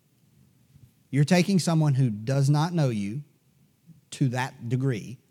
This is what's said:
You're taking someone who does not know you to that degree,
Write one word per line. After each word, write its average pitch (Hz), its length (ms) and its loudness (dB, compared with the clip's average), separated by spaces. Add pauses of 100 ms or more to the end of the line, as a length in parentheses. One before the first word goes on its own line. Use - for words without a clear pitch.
(1120)
You're 139 120 2
taking 180 360 4
someone 156 340 2
who 127 160 2
does 131 400 0
not 151 240 2
know 151 160 2
you 107 320 -4 (880)
to 135 180 0
that 123 400 -6
degree, 127 500 -4 (120)